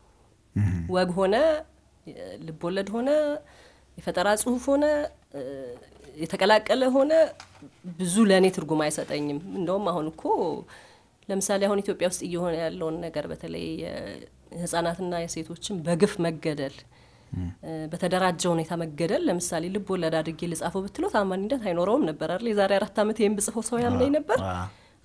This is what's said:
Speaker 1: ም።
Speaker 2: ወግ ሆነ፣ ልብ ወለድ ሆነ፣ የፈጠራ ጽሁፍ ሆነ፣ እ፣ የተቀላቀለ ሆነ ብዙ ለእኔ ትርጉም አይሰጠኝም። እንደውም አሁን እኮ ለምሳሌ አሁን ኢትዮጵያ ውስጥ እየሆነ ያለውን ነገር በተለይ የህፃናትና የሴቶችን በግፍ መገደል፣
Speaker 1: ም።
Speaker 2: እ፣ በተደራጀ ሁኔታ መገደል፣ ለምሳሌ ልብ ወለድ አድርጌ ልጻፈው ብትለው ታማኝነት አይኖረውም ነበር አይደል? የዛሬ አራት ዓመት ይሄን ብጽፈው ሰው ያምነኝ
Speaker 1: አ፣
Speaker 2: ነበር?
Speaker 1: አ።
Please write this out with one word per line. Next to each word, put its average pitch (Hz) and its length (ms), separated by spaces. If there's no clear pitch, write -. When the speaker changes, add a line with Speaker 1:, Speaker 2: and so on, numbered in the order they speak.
Speaker 1:
ም። 90 320
Speaker 2:
ወግ 180 240
ሆነ፣ 190 220
ልብ 160 220
ወለድ 196 280
ሆነ፣ 233 180
የፈጠራ 180 400
ጽሁፍ 247 300
ሆነ፣ 277 180
እ፣ 143 120
የተቀላቀለ 208 720
ሆነ 269 240
ብዙ 175 220
ለእኔ 190 260
ትርጉም 156 300
አይሰጠኝም። 147 580
እንደውም 190 360
አሁን 170 220
እኮ - 140
ለምሳሌ 196 340
አሁን 202 180
ኢትዮጵያ 185 260
ውስጥ 180 160
እየሆነ 175 340
ያለውን 165 440
ነገር 160 260
በተለይ 165 380
የህፃናትና 170 1400
የሴቶችን 170 640
በግፍ 170 380
መገደል፣ 151 560
Speaker 1:
ም። 90 160
Speaker 2:
እ፣ 156 100
በተደራጀ 185 580
ሁኔታ 165 300
መገደል፣ 165 480
ለምሳሌ 175 440
ልብ 196 220
ወለድ 170 240
አድርጌ 160 340
ልጻፈው 170 340
ብትለው 294 280
ታማኝነት 202 520
አይኖረውም 196 420
ነበር 156 260
አይደል? 208 180
የዛሬ 202 260
አራት 196 240
ዓመት 214 200
ይሄን 214 180
ብጽፈው 226 280
ሰው 233 140
ያምነኝ 247 320
Speaker 1:
አ፣ 285 40
Speaker 2:
ነበር? 311 300
Speaker 1:
አ። - 100